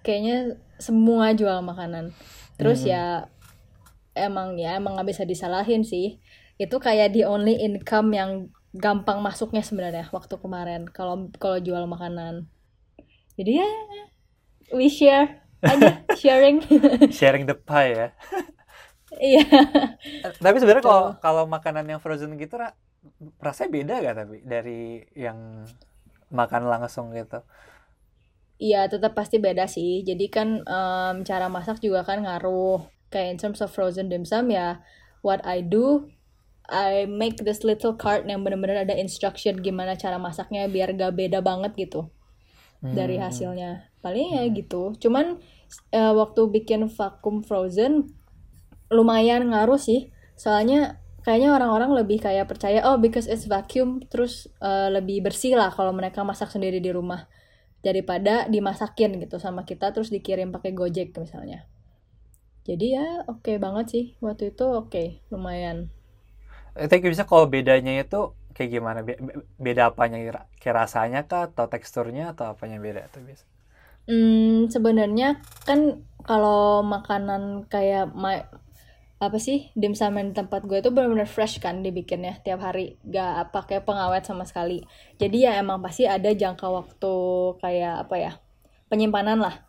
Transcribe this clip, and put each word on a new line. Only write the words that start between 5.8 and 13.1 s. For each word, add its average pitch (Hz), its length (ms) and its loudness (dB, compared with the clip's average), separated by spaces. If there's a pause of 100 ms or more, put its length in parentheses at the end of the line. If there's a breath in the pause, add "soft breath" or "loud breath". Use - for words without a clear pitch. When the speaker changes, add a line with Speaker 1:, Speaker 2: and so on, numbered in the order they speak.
Speaker 1:
sih. 202 340 -4 (400 soft breath)
Itu - 240 -4
kayak 214 320 4
the 220 100 4
only 208 340 2
income 214 540 0
yang 190 380 -4 (240)
gampang 202 480 -2
masuknya 214 400 -4
sebenarnya 175 480 -8
waktu 185 280 -10
kemarin 175 520 -10
kalau, 180 460 -8
kalau 185 260 -2
jual 175 240 -4
makanan. 170 640 -10 (880)